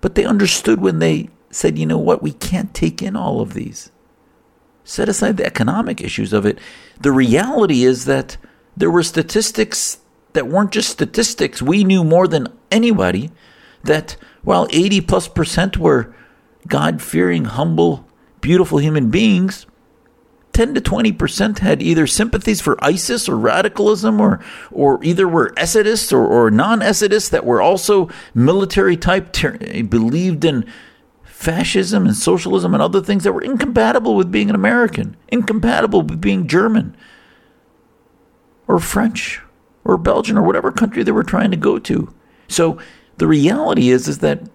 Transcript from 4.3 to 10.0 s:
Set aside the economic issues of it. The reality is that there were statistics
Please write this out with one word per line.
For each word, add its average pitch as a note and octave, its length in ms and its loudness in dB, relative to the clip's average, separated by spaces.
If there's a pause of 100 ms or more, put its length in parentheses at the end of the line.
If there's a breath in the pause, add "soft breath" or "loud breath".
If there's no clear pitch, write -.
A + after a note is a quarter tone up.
Set A3 240 -4
aside G#3 280 0
the G#3 100 -4
economic F#3 540 -4
issues G#2 320 -6
of G#2 120 0
it. G#2 140 0 (420 loud breath)
The C#3+ 120 2
reality D3 720 2
is B2+ 200 2
that C3+ 320 -4 (400 soft breath)
there E3+ 140 2
were E3+ 120 2
statistics - 960 -2 (340)